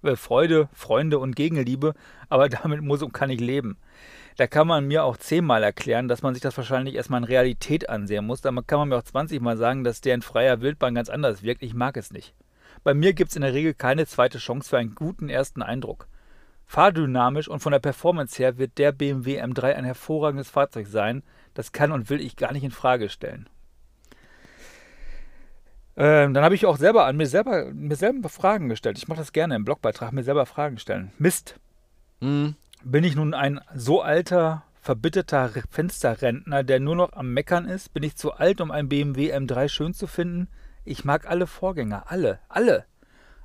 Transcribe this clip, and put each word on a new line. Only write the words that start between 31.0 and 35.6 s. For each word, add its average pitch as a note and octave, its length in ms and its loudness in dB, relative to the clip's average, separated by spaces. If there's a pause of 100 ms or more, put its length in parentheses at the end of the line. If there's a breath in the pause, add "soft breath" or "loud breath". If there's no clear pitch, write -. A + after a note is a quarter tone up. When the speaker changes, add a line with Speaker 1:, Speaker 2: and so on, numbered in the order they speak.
Speaker 1:
Mist. - 380 0 (640)
Speaker 2:
Mhm. C#3+ 340 0 (280)
Speaker 1:
Bin C#3 200 2
ich E3+ 120 2
nun D3+ 200 -2
ein C#3 260 -2 (140)
so C#3 260 2
alter, D#3+ 640 0 (180)
verbitterter C3+ 720 0
R-, C3 140 -6